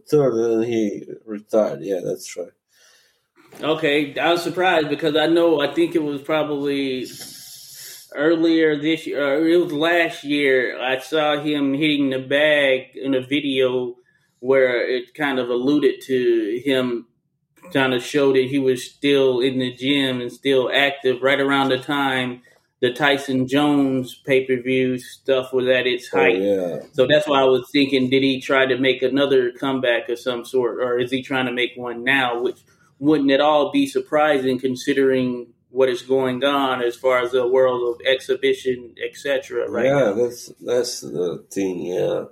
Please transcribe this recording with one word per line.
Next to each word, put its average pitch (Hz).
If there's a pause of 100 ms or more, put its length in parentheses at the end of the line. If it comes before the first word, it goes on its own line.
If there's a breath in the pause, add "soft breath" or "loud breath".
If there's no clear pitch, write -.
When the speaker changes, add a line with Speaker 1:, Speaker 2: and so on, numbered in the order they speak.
Speaker 1:
third, 139
and 113
then 117
he 110 (220)
retired. 104
Yeah, 92
that's -
right. - (1080 soft breath)
Speaker 2:
Okay, 147
I 147
was 170
surprised 170
because 147
I 156
know, 165
I 143
think 165
it 160
was 143
probably 143 (1080 loud breath)
earlier 160
this 156
year, 139
or 147
it 170
was 160
last 165
year, 135
I 131
saw 151
him 143
hitting 143
the 131
bag 139
in 135
a 127
video 131 (460 soft breath)
where 127
it 120
kind 135
of 123
alluded 131
to 120
him 131 (640)
trying 131
to 123
show 139
that 131
he 143
was 131
still 135
in 131
the 127
gym 131
and 120
still 131
active 135
right 139
around 139
the 131
time 131 (400 soft breath)
the 123
Tyson 135
Jones 139 (120)
pay-per-view 131
stuff 127
was 123
at 127
its 120
Speaker 1:
Oh, -
Speaker 2:
height. 92
Speaker 1:
yeah. 92 (120)
Speaker 2:
So 131
that's 151
why 135
I 135
was 127
thinking, 135
did 135
he 131
try 135
to 127
make 131
another 131
comeback 127
of 117
some 120
sort, 123
or 123
is 123
he 131
trying 131
to 120
make 123
one 120
now, 123
which 117 (400 soft breath)
wouldn't 139
at 135
all 147
be 139
surprising 135
considering 131 (240)
what 131
is 120
going 127
on 135
as 120
far 127
as 120
the 127
world 127 (120)
of -
exhibition, 127
et 120
cetera, 127
right 123
Speaker 1:
Yeah, 135
Speaker 2:
now. 127
Speaker 1:
that's, 117
that's 120
the 78
thing, 95
yeah. 92